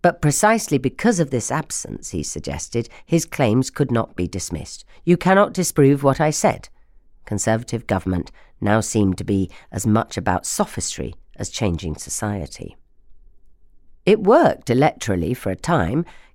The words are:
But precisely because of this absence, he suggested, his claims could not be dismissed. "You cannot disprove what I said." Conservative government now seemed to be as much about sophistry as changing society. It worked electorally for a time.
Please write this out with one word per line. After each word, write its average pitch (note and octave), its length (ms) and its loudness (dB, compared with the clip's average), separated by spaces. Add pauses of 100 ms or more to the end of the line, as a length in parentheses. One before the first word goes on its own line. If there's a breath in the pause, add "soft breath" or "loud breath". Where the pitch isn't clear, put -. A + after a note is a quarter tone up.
But E3+ 220 2
precisely G#3 560 2
because F#3 420 0
of D3 80 2
this B2 220 -4
absence, - 600 -8
he E2 120 -4
suggested, D2+ 640 -8 (160 loud breath)
his E3 220 0
claims B2+ 420 0
could C3+ 220 -2
not A#2 260 -2
be F2+ 100 -4
dismissed. E2 600 -10 (180 soft breath)
"You E3+ 140 4
cannot G3 340 4
disprove C#3+ 500 2
what C3+ 180 2
I D#3 100 2
said." - 400 -2 (560)
Conservative A2+ 600 -4
government F#2 440 -2 (280 soft breath)
now G#2 220 2
seemed G2+ 380 0
to F#2+ 60 -8
be F#2+ 260 -2 (200 loud breath)
as - 160 -4
much A2 300 0
about F#2 300 -2
sophistry - 680 -6 (220)
as - 140 -10
changing E2+ 460 -4
society. F2+ 800 -8 (1300)
It G#3+ 160 4
worked A#3 460 4
electorally A#2 680 0
for - 140 -6
a F#2 60 -4
time. C#3+ 500 0 (280 soft breath)